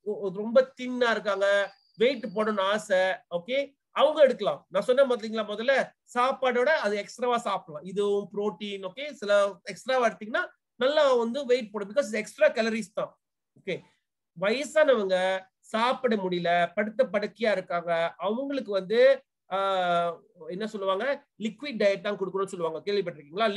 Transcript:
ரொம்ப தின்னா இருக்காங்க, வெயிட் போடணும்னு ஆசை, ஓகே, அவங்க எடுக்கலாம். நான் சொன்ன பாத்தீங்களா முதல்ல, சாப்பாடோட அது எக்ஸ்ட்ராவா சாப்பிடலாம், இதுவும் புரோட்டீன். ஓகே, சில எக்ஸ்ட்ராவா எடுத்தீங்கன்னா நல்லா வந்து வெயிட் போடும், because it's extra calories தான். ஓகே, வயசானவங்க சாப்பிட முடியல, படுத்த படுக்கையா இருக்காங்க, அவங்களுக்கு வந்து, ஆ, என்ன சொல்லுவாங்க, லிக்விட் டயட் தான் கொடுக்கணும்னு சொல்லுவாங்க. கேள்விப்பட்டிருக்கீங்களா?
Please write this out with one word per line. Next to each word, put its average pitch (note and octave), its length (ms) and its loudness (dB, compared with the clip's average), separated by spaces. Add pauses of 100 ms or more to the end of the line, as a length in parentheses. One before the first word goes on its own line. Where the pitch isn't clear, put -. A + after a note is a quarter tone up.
(340)
ரொம்ப G#3+ 240 0 (160)
தின்னா B3 360 -2
இருக்காங்க, G3+ 360 0 (520)
வெயிட் A#3+ 280 0
போடணும்னு G#3 380 -2
ஆசை, G3+ 360 0 (300)
ஓகே, F3 260 -6 (400)
அவங்க D4 260 4
எடுக்கலாம். G3 460 4
நான் G3 180 -2
சொன்ன B3+ 200 4
பாத்தீங்களா A3 400 -4
முதல்ல, A3 280 -2 (360)
சாப்பாடோட B3 680 2
அது G#3 180 -2
எக்ஸ்ட்ராவா A#3 420 -2
சாப்பிடலாம், F3+ 480 -6
இதுவும் G3+ 420 -2
புரோட்டீன். G3+ 560 -6
ஓகே, F#3+ 300 -10
சில G3+ 180 -2 (340)
எக்ஸ்ட்ராவா B3 400 0
எடுத்தீங்கன்னா A3 380 -4 (360)
நல்லா D4 240 4 (100)
வந்து A#3 320 0
வெயிட் B3 260 0
போடும், G3+ 180 -6
because A#3+ 180 0
it's G#3+ 120 -2
extra D4 300 2
calories A3+ 420 -2
தான். D#3+ 200 -6 (440)
ஓகே, F3 200 -6 (600)
வயசானவங்க A3+ 800 2 (500)
சாப்பிட A#3 500 0
முடியல, F3+ 340 -2 (240)
படுத்த G#3+ 280 0 (100)
படுக்கையா G#3 440 -2
இருக்காங்க, F3 360 -4 (240)
அவங்களுக்கு A3+ 560 -4
வந்து, G3 280 0 (500)
ஆ, F#3 80 -2 (880)
என்ன F#3 180 -6
சொல்லுவாங்க, G3 380 -2 (340)
லிக்விட் A3 440 -8
டயட் G3 240 2
தான் G3+ 140 -4
கொடுக்கணும்னு F#3+ 320 -4
சொல்லுவாங்க. D#3+ 340 -4
கேள்விப்பட்டிருக்கீங்களா? F3 720 -2